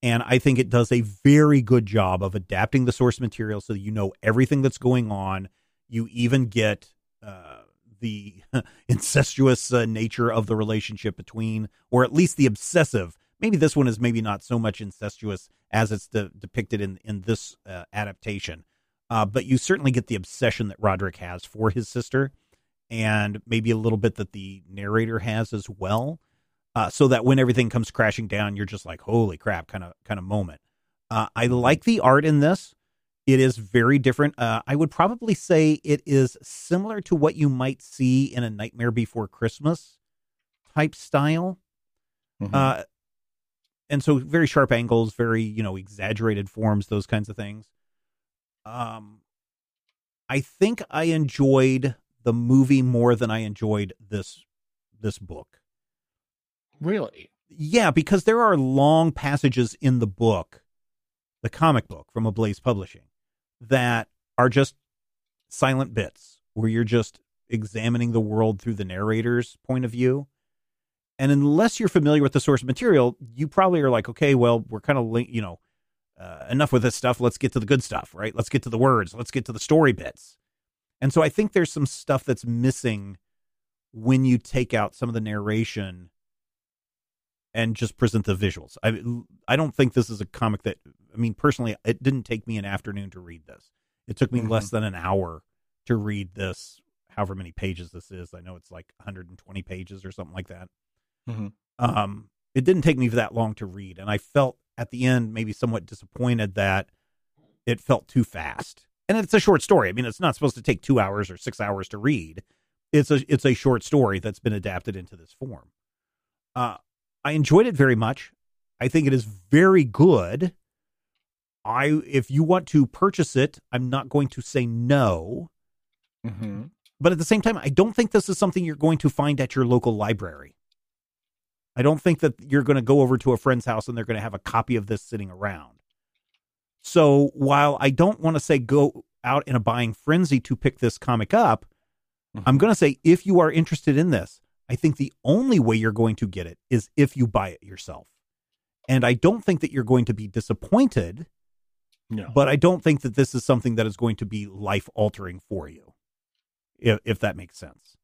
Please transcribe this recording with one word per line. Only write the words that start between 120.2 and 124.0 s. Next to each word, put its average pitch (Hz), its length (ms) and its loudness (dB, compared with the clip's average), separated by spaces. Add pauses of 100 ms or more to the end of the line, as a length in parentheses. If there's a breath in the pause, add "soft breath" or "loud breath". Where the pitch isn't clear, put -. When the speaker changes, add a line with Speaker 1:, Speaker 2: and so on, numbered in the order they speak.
Speaker 1:
I, 139 420 0
if 135 240 -2
you 139 140 2
want 180 240 0
to 143 200 6
purchase - 480 0
it, 135 240 0 (120)
I'm 127 180 -4
not 135 200 -4